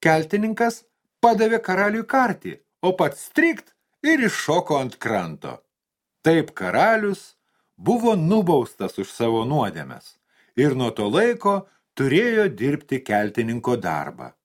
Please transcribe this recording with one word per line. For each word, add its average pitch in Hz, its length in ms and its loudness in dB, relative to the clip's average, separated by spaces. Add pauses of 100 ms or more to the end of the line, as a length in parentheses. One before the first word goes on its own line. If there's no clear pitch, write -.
keltininkas 202 800 0 (380)
padavė 226 360 4
karaliui 208 480 -2
kartį, 220 520 -2 (240)
o 185 100 2
pats 180 340 -2
strikt 320 460 0 (320)
ir 302 180 4
iššoko 170 560 0
ant 131 200 -4
kranto. 85 580 -4 (680)
Taip 156 300 2
karalius 190 800 0 (460)
buvo 226 360 2
nubaustas 165 840 0
už 98 120 -6
savo 113 340 0
nuodėmes 95 680 -4 (420)
ir 131 200 2
nuo 123 140 -2
to 107 180 -4
laiko 202 480 2 (400)
turėjo 208 520 2
dirbti 135 520 -4
keltininko 113 760 -2
darbą. 73 540 -6 (140)